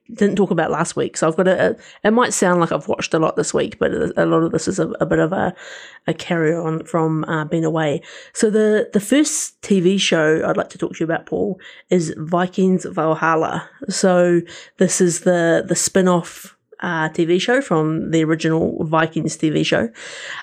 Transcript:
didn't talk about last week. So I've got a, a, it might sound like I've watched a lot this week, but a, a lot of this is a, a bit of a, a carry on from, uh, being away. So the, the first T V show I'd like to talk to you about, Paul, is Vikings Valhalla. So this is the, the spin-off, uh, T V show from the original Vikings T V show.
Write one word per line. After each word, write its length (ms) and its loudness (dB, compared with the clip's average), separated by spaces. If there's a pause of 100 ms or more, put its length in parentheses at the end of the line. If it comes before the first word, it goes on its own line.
(120)
didn't 240 0
talk 160 2
about 180 0
last 240 -4
week. 220 -4
So 100 0
I've 100 0
got 120 2
a, 220 4
a, 60 -4 (300)
it 60 4
might 200 2
sound 280 2
like 100 2
I've 160 -4
watched 260 -4
a 60 2
lot 160 0
this 180 -2
week, 280 -2
but 100 2
a, 220 -2 (100)
a 40 2
lot 180 2
of 80 -2
this 160 -2
is 100 -4
a, 80 0 (140)
a 60 0
bit 120 0
of 140 0
a, 200 -2 (540)
a 80 -4
carry 400 -2
on 300 -4
from, 400 -2
uh, 200 -4
being 200 -2
away. 380 -2 (320)
So 160 0
the, 420 2
the 80 0
first 600 0
T 180 2
V 180 2
show 480 2
I'd 100 0
like 120 -4
to 100 -20
talk 140 -6
to 80 -12
you 40 -2
about, 220 -4
Paul, 320 -4 (320)
is 260 0
Vikings 680 0
Valhalla. 840 0 (200)
So 520 4 (360)
this 240 2
is 220 2
the, 440 2
the 80 -2
spin-off, 840 0 (220)
uh, 300 -4
T 160 -2
V 160 2
show 220 0
from 500 0
the 100 2
original 600 0
Vikings 520 -2
T 140 0
V 140 0
show. 240 0 (540)